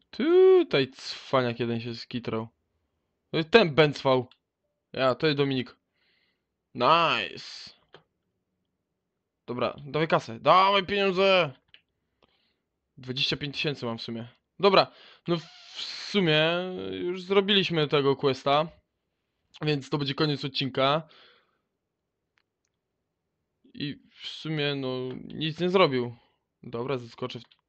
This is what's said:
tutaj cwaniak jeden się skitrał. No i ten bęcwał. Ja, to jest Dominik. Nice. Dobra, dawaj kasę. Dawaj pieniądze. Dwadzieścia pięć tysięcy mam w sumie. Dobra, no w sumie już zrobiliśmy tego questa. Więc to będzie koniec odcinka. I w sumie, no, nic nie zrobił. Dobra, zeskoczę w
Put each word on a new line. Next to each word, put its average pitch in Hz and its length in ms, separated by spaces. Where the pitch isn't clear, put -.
tutaj 339 800
cwaniak - 680
jeden 117 200
się 117 140
skitrał. 113 540
No 147 60
i 165 60
ten 175 300
bęcwał. 135 540
Ja, 127 220
to 160 120
jest 151 100
Dominik. 135 400
Nice. 131 1040
Dobra, 120 360
dawaj 151 240
kasę. 123 320
Dawaj 190 460
pieniądze. 190 680
Dwadzieścia 127 400
pięć 143 200
tysięcy 139 300
mam 113 120
w - 40
sumie. 117 260
Dobra, 180 320
no 170 80
w - 460
sumie 156 600
już 185 300
zrobiliśmy 185 680
tego 139 280
questa. 143 520
Więc 147 280
to 156 80
będzie 139 160
koniec 147 300
odcinka. 139 640
I 143 220
w - 160
sumie, 147 480
no, 135 140
nic 156 360
nie 180 100
zrobił. 131 460
Dobra, 127 360
zeskoczę 120 420
w - 40